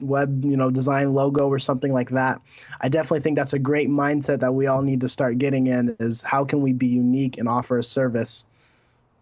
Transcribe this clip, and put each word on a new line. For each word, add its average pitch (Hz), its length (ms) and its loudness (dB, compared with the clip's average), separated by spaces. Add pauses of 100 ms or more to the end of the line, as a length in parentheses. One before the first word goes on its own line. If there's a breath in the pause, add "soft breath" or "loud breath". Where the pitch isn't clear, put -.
web, 139 440 0
you 139 140 2
know, 131 120 2
design 135 440 0
logo 139 340 2
or 135 100 0
something 135 340 -2
like 123 180 -2
that. 131 300 0 (400 loud breath)
I 131 100 -2
definitely 156 300 0
think 147 160 0
that's 143 180 0
a 143 40 0
great 143 300 0
mindset 143 520 0
that 127 140 2
we 135 120 2
all 135 160 0
need 135 180 0
to 123 80 -2
start 123 300 -2
getting 139 280 0
in, 123 320 0
is 113 240 -2
how 139 220 0
can 143 160 0
we 135 140 2
be 127 120 0
unique 123 520 0
and 117 100 -2
offer 120 300 0
a 117 40 0
service, 117 640 -2 (760 soft breath)